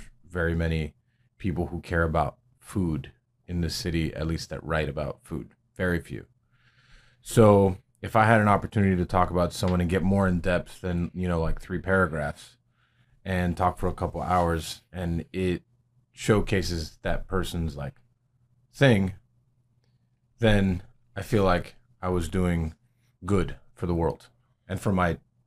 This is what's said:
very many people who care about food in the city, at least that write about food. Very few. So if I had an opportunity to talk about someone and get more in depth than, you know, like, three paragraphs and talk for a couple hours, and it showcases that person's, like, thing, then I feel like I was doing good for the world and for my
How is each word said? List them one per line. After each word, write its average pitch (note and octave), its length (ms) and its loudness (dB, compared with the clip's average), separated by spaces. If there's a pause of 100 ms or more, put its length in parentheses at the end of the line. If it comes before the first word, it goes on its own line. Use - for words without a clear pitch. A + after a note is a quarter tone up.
(300)
very E2+ 240 0
many D#2+ 400 -2 (440)
people E2+ 300 -4
who E2+ 140 -8
care E2+ 220 0
about D#2 340 -2 (220)
food D#2+ 520 -4 (360)
in F2 140 -4
the E2 80 -2
city, E2 440 -4
at D#2 140 -6
least D#2+ 220 -6
that - 140 -10
write D#2 260 -4
about C#2+ 340 -8
food. - 320 -12 (200)
Very F2 240 0
few. A1 260 -14 (960)
So G2+ 560 6 (240)
if G2 140 -4
I A2 100 6
had A2 160 6
an G#2 60 4
opportunity G2 480 2
to F2 100 0
talk F2+ 260 0
about F2 220 0
someone F2+ 280 0
and E2+ 80 0
get F2+ 140 0
more G2 240 2
in F2+ 120 0
depth F2 420 -4
than, F2 340 -4
you F2+ 120 -4
know, F2 140 0
like, D#2+ 180 0
three F2+ 200 -8
paragraphs D#2+ 800 -2 (640)
and F2+ 340 -2
talk F2+ 220 0
for F#2+ 80 -2
a F2 60 -2
couple F2 280 -6
hours, E2+ 600 0 (120)
and E2+ 400 -4
it F#2 300 -2 (480)
showcases E2+ 920 -2
that - 260 -4
person's, E2+ 480 -4
like, C#2 200 -10 (800)
thing, G2 400 4 (1300)
then G2+ 440 2 (320)
I G2 60 -10
feel G2+ 220 2
like F2 320 2 (260)
I F#2 80 -4
was F2 200 0
doing E2+ 460 0 (500)
good F2+ 300 0 (180)
for - 140 -8
the F2 80 0
world E2 340 -4 (380)
and F#2 120 -6
for A2 120 -2
my F2 260 0 (300)